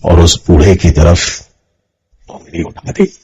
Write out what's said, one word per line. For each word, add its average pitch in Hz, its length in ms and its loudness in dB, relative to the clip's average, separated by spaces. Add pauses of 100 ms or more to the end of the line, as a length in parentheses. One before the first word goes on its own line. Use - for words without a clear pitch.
और 85 160 2
उस 85 260 0
बूढ़े 87 300 2
की 87 140 0
तरफ 80 580 0 (800)
उंगली - 320 -14
उठा - 300 -12
दी। 196 140 -2 (180)